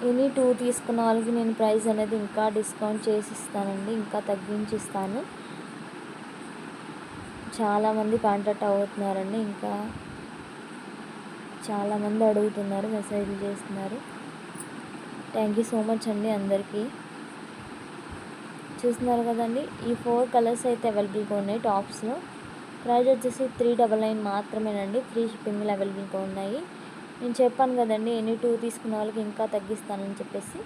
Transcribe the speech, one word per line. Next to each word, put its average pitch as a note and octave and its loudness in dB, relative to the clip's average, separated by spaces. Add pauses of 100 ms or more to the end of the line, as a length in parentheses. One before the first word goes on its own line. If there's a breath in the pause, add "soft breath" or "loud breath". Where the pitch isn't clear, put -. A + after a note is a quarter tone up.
ఎనీ B3 6 (100)
టూ C4+ 6 (180)
తీసుకున్న A#3+ 0
వాళ్ళకి A3+ 4
నేను A3+ 2
ప్రైస్ A3 6
అనేది G#3+ 2
ఇంకా G#3 0 (140)
డిస్కౌంట్ G#3+ -2
చేసి G#3+ 2
ఇస్తానండి, G3 -4
ఇంకా G#3 -2
తగ్గించి G#3 -2
ఇస్తాను. G3 -2 (2500)
చాలామంది G#3+ 4
కాంటాక్ట్ G#3 2
అవుతున్నారండి, G3+ 0
ఇంకా G#3 -4 (2000)
చాలామంది G#3 2
అడుగుతున్నారు, G#3 2
మెసేజ్లు G3+ -2
చేస్తున్నారు. G3+ -4 (1400)
Thank G#3+ 2
you A3 4
so A3+ 2
much A3+ 0
అండి G#3 2
అందరికీ. G3 0 (2000)
చూస్తున్నారు A#3+ 4
కదండి, A#3 0 (240)
ఈ - 4 (140)
ఫోర్ A#3+ 4
కలర్స్ A#3 4
అయితే A#3 0
అవైలబుల్గా G#3 0
ఉన్నాయి G3+ 0 (100)
టాప్స్లో. G3+ 0 (720)
ప్రైస్ A#3+ 6
వచ్చేసి B3+ 0 (160)
త్రీ A#3+ 6 (140)
డబల్ A3 4
నైన్ A3 0
మాత్రమేనండి, G#3 0 (120)
ఫ్రీ A#3 0 (120)
షిప్పింగ్లు G#3 -2
అవైలబుల్గా G3 -2 (100)
ఉన్నాయి. G3 -4 (600 loud breath)
నేను A#3+ -2
చెప్పాను B3+ 6
కదండి, A3 2
ఎనీ A3 2
టూ A#3+ 4 (140)
తీసుకున్న A3+ -4
వాళ్ళకి G#3+ -2
ఇంకా G#3 -2 (100)
తగ్గిస్తానని G3 -4
చెప్పేసి. G3+ -8